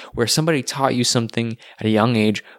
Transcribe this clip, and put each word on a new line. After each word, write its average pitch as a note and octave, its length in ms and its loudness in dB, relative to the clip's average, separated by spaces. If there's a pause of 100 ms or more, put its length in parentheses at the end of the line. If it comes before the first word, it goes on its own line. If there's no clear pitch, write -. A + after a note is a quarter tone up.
(140)
where A#2 120 0
somebody D#3 380 0
taught C3 320 -4
you B2 80 2
something A#2 540 -2 (240)
at A2 40 -2
a A2 40 2
young A2 260 4
age, G#2+ 300 0 (140)